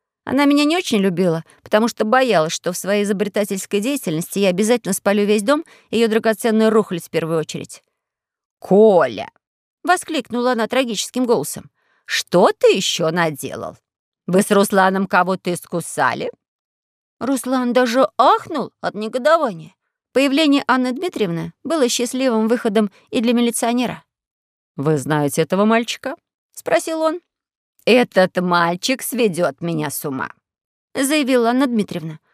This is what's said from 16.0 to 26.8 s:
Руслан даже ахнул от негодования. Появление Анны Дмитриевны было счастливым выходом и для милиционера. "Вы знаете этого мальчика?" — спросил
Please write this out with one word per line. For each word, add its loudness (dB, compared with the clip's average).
Руслан -2
даже 2
ахнул 0
от -6
негодования. -2
Появление 2
Анны 0
Дмитриевны -6
было 0
счастливым 0
выходом 0
и -2
для 2
милиционера. -2
"Вы 0
знаете 0
этого 0
мальчика?" — -2
спросил -2